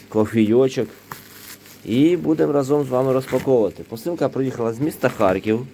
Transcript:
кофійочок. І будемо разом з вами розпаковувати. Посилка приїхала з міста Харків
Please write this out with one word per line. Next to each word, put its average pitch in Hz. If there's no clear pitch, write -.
кофійочок. 110
І 151
будемо 156
разом 143
з 131
вами 131
розпаковувати. 127
Посилка 147
приїхала 123
з 113
міста 143
Харків 107